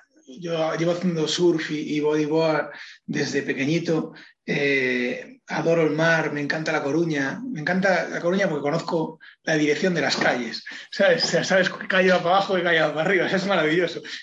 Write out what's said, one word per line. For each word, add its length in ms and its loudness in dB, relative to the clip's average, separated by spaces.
yo 380 -2
llevo 160 0
haciendo 340 0
surf 460 2
y, 240 -4
y 40 0
bodyboard 720 0
desde 360 -2
pequeñito. 720 -2
Eh, 1000 -2
adoro 360 0
el 80 2
mar, 420 2
me 80 -6
encanta 300 -4
La 120 -2
Coruña. 580 -2
Me 100 -8
encanta 480 0
La 120 -6
Coruña 280 0
porque 140 -2
conozco 560 -2
la 140 0
dirección 380 2
de 80 0
las 140 0
calles, 480 -2
¿sabes? 340 4
O 20 -2
sea, 180 0
sabes 240 4
qué 200 -8
calle 220 4
va 80 6
para 180 2
abajo, 180 2
qué 80 2
calle 180 4
va 140 0
para 140 0
arriba. 180 2
Eso 100 0
es 100 0
maravilloso. 560 2